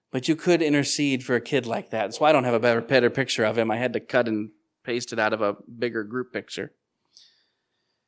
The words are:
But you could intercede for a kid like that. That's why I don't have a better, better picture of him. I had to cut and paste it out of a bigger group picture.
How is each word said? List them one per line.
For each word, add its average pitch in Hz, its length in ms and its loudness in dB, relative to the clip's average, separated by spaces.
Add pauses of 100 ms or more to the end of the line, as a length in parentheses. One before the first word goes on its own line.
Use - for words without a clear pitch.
But 131 200 -4
you 156 80 0
could 170 240 2
intercede 143 640 0
for 123 100 2
a 113 60 0
kid 123 240 -2
like 113 240 -6
that. 110 140 -4
That's 104 160 -6
why 151 100 4
I - 20 8
don't 131 140 4
have 123 80 0
a 113 80 2
better, 117 180 4
better 120 300 4
picture 123 340 -2
of 110 140 0
him. 113 120 2
I 107 60 -2
had 120 160 -2
to 107 80 -4
cut 120 300 0
and 107 220 -4 (340)
paste 123 260 -6
it 113 80 -4
out 107 140 2
of 110 80 -2
a 101 160 -2 (200)
bigger 113 280 -4
group 123 260 -10
picture. - 400 -10 (1400)